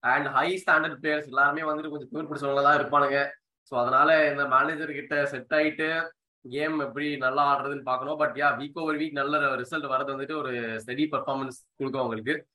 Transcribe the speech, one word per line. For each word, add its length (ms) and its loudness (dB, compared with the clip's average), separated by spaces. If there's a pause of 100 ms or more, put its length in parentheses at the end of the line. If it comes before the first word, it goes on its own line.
and 260 2
high 380 0
standard 360 2
players 220 0
எல்லாருமே 380 2
வந்துட்டு 280 -4
கொஞ்சம் 240 -10
திமிர் 200 -6
பிடிச்சவங்களா 280 0
தான் 180 6
இருப்பானுங்க. 500 2 (320)
So, 200 -2
அதனால 480 6
இந்த 180 0
மேனேஜர் 440 2
கிட்ட 340 -2
செட் 240 -8
ஆயிட்டு 580 0 (420)
கேம் 300 -2
எப்படி 380 -4
நல்லா 320 2
ஆடுறதுன்னு 320 0
பார்க்கணும். 380 -2
But, 180 0
yeah, 260 2
week 100 -10
over 220 -2
week 160 -4
நல்ல 260 0
ரிசல்ட் 560 -2
வரது 200 -2
வந்துட்டு 240 -6
ஒரு 480 -6
ஸ்டெடி 260 -2
பர்ஃபார்மன்ஸ் 640 -4
கொடுக்கும் 260 -4
அவங்களுக்கு. 540 -4